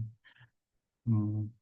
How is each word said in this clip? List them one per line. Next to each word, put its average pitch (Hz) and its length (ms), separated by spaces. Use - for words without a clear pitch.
м, 107 400